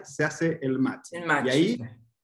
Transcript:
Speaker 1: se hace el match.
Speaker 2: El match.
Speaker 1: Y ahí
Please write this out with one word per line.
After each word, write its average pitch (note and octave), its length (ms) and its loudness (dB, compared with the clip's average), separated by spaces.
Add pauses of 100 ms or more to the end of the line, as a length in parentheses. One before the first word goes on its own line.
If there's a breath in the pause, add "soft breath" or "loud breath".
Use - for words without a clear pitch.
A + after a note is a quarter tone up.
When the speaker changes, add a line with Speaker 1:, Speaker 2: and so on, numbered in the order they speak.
Speaker 1:
se - 180 -4
hace D#3 380 0
el C3 180 0
match. B2 320 -2
Speaker 2:
El E3+ 140 -8
match. C#3+ 220 2
Speaker 1:
Y - 20 2
ahí F#3 280 4 (460)